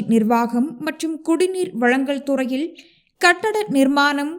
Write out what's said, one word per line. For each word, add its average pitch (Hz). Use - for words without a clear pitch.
நிர்வாகம் 233
மற்றும் 311
குடிநீர் 370
வழங்கல் 262
துறையில் 262
கட்டட 370
நிர்மாணம், 285